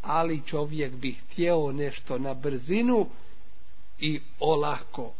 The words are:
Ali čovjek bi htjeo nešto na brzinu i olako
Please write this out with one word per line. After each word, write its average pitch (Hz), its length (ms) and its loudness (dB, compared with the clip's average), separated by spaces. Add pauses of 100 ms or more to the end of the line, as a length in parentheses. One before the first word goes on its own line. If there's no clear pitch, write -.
Ali 160 440 0
čovjek 147 480 -2
bi 127 180 -2
htjeo 165 600 2
nešto 135 460 -2
na 135 160 0
brzinu 160 760 2 (920)
i 151 200 0 (200)
olako 147 800 0